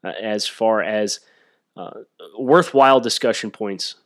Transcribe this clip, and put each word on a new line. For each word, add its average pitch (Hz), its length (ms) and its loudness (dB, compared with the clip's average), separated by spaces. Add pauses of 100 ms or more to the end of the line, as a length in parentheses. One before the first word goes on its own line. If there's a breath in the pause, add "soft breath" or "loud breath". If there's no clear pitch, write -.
uh, 92 160 -10
as 107 260 -6
far 110 360 -2
as, 107 380 -4 (560)
uh, - 140 -14 (480)
worthwhile 135 640 4
discussion 113 500 -4
points. 98 440 -10 (120)